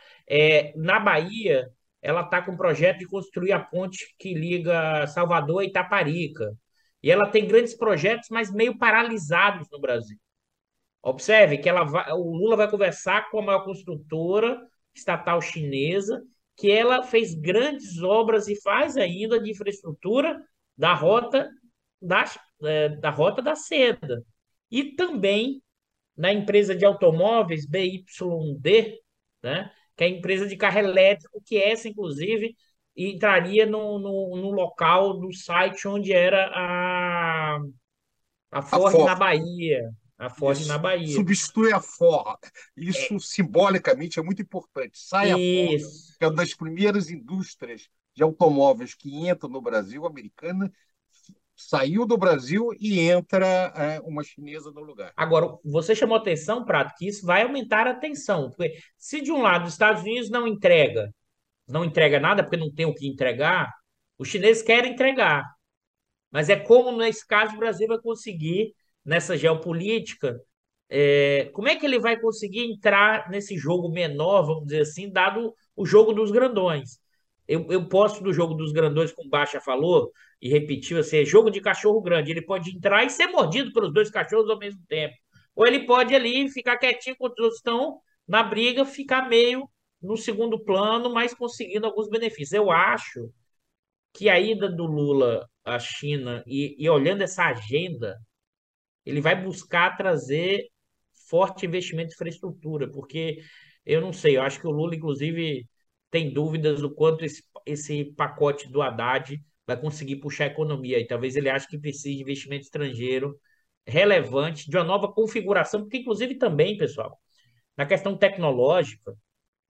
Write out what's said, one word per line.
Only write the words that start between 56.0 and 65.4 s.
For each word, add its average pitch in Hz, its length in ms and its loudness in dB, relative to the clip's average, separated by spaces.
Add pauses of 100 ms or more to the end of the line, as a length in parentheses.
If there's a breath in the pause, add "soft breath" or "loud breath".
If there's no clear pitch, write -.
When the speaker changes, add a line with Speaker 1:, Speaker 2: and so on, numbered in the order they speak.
Speaker 1:
atenção, 214 480 -2
Prato, 147 340 0
que 175 80 -8
isso 202 180 -8
vai 175 160 4
aumentar 254 460 0
a 254 80 -2
tensão. 208 560 -4
Porque - 260 -6 (200 loud breath)
se - 240 -10
de 269 100 -4
um 285 100 0
lado 175 240 4
os 165 80 -8
Estados 214 300 4
Unidos 226 260 -4
não 240 180 -2
entrega, 143 640 4 (560)
não 156 160 -4
entrega 151 360 4
nada 185 240 2
porque 165 140 -4
não 156 140 -6
tem 160 140 -4
o 156 80 0
que 139 140 -10
entregar, 135 640 -2 (480)
os 135 80 -10
chineses 214 340 4
querem 240 320 2
entregar. 214 500 2 (840)